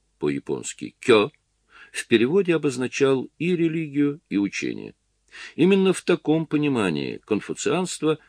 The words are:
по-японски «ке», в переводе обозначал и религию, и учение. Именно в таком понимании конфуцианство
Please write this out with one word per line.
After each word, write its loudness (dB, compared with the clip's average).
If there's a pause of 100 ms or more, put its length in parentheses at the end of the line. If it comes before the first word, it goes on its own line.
(200)
по-японски -6
«ке», 4 (600)
в -10
переводе 2
обозначал 0
и -2
религию, -2
и -2
учение. -4 (600)
Именно 4
в -12
таком 0
понимании -2
конфуцианство -2 (120)